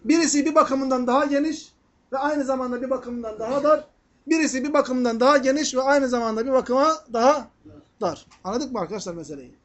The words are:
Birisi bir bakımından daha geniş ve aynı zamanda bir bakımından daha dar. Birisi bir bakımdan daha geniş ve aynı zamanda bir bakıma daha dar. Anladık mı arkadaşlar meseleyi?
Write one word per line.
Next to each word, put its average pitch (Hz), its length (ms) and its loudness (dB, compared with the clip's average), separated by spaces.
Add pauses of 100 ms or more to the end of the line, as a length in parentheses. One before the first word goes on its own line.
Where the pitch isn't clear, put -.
Birisi 294 420 2
bir 311 80 -2
bakımından 269 520 2
daha 262 180 2
geniş 294 480 -2 (400)
ve 262 60 -4
aynı 294 260 -2
zamanda 247 380 -4
bir 262 80 -8
bakımından 240 480 -6
daha 247 240 -2
dar. 294 240 2 (400)
Birisi 277 380 0
bir 294 80 -4
bakımdan 247 480 0
daha 269 160 6
geniş 269 380 0
ve 254 80 0
aynı 277 260 2
zamanda 233 380 -2
bir 277 60 -2
bakıma 262 440 2 (160)
daha 247 360 2 (520)
dar. 170 260 -4 (180)
Anladık 254 280 -4
mı 226 80 -6
arkadaşlar 185 340 -8
meseleyi? 139 400 -14 (100)